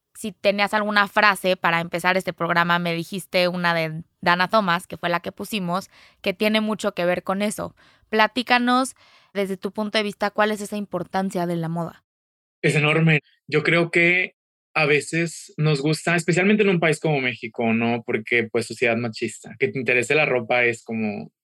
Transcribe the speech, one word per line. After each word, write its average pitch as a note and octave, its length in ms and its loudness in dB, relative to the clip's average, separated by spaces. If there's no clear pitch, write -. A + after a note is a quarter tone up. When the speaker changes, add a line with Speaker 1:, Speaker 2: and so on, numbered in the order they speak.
Speaker 1:
si A3 140 -8
tenías G3+ 420 0
alguna G#3 340 2
frase F#3+ 500 4
para E3+ 220 0
empezar F3 380 0
este F#3 160 -2
programa, E3+ 460 2
me E3+ 160 -2
dijiste F3+ 520 -2
una F3 280 0
de D#3+ 260 -4
Dana F3 300 2
Thomas, F#3 380 0
que E3+ 100 -12
fue F3 120 -4
la E3+ 100 0
que G3 120 -8
pusimos, F#3+ 600 -6
que G3 120 -2
tiene G#3+ 260 0
mucho G#3+ 340 -2
que F3 120 -2
ver F3+ 160 0
con F#3+ 220 -2
eso. F3 320 -6
Platícanos B3 840 2
desde F#3+ 240 -2
tu G3 140 -8
punto G#3+ 280 -2
de G#3+ 40 2
vista, G#3 280 -4
¿cuál G#3+ 200 0
es G#3 80 -4
esa G#3 160 -8
importancia F#3+ 680 -4
de F3 100 -2
la E3 140 -2
moda? E3 340 -6
Speaker 2:
Es D3 120 2
enorme. D#3 440 4
Yo D3 160 0
creo E3+ 300 2
que F3 420 2
a D#3 120 0
veces D#3 720 -2
nos D3+ 240 2
gusta, D#3 340 0
especialmente F#3 480 2
en G3 60 4
un F3+ 100 2
país D#3+ 200 0
como D3+ 220 0
México, A#2 520 -2
¿no? A#2 300 0
Porque, A#2 400 0
pues, A2 220 -2
sociedad A#2 300 0
machista, A2+ 640 -6
que C3+ 80 0
te C3+ 120 -8
interese B2 360 0
la D3+ 100 2
ropa B2 400 0
es A#2 180 -2
como, A2 480 -6